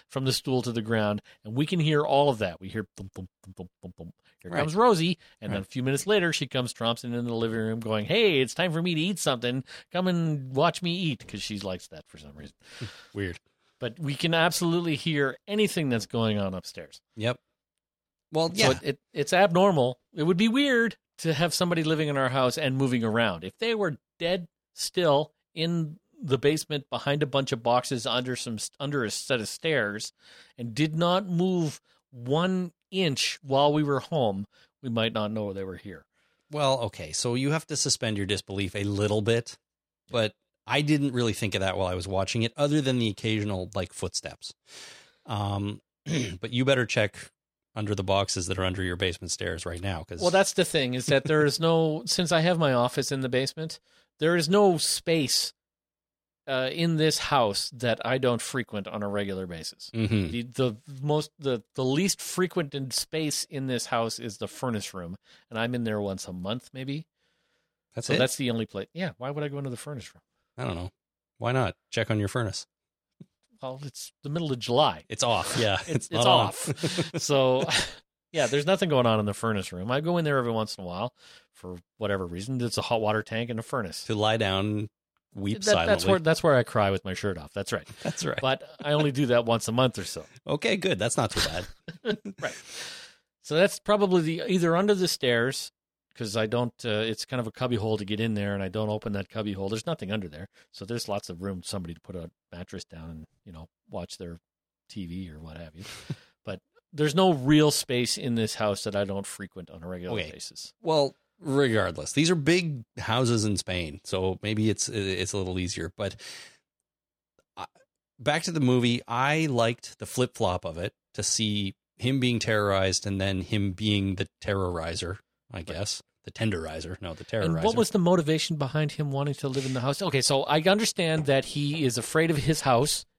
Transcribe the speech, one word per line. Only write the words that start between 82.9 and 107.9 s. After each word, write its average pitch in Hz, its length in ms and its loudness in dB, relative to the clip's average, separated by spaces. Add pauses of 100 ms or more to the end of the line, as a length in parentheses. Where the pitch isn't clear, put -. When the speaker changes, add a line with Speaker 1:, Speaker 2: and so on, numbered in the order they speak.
Speaker 1:
water 107 200 2
tank 117 300 -4
and 113 80 -6
a 110 40 -6
furnace. 110 420 -6
Speaker 2:
To 110 100 -2
lie 107 220 4
down, 104 520 0 (460)
weep 101 240 -2
Speaker 1:
That, 190 60 -8
that's 214 60 4 (320)
Speaker 2:
silently. 190 60 2
Speaker 1:
where, 185 100 4
that's 160 240 2
where 151 120 6
I 120 80 6
cry 104 280 2
with 95 140 -2
my 92 80 -4
shirt 92 240 -2
off. 76 160 -16
That's 98 180 -6
right. - 240 -4
Speaker 2:
<laughs> - 80 -14
That's 160 220 -4
right. - 160 -2
Speaker 1:
But 135 220 0 (200)
I 147 100 0
only 147 180 4
do 131 160 0
that 120 180 4
once 113 220 2
a 113 40 -2
month 123 280 2
or 92 60 -8
so. - 200 -10 (220)
Speaker 2:
Okay, 156 300 0
good. 170 220 0
That's 107 180 0
not 120 140 2
too - 160 -2
bad. 90 200 -6 (360)
Speaker 1:
<laughs> 233 140 -4 (240)
Right. - 140 -6 (880)
So 147 120 -4
that's 190 240 4
probably 196 420 4
the, 165 260 -2
either 170 280 4
under 202 200 4
the 180 120 2
stairs, 123 640 0 (440)
'cause 107 220 -6
I 110 80 2
don't, 120 280 0 (120)
uh, 117 40 -2 (180)
it's 110 180 -4
kind 127 140 -6
of 113 80 -4
a 107 40 -8
cubby 123 260 -2
hole 110 200 0
to 104 80 -6
get 104 140 -2
in 113 160 0
there, 101 180 -2
and 98 80 -2
I 95 80 -4
don't 107 200 -4
open 107 240 -4
that 98 160 -6
cubby 104 240 -4
hole. 98 160 -4
There's 110 180 -4
nothing 160 240 -6
under 92 160 -4
there. 80 200 -14 (240)
So - 140 -16
there's 117 240 -6
lots 101 200 -4
of 87 120 -12
room 95 200 -6
for - 60 -16
somebody 85 280 -8
to - 60 -20
put 92 140 -14
a 85 140 -10 (220)
mattress - 340 -12
down 82 240 -14
and, 80 160 -14 (200)
you 98 60 -18
know, 82 160 -16 (220)
watch 90 280 -10
their 85 220 -12 (500)
T 98 160 -10
V 90 260 -8
or 76 80 -18
what 80 180 -16
have 80 180 -16
you. 92 80 -16 (260)
<laughs> - 60 -8 (300)
But 98 140 -8 (340)
there's 147 220 0
no 185 180 6
real 147 380 6
space 123 460 0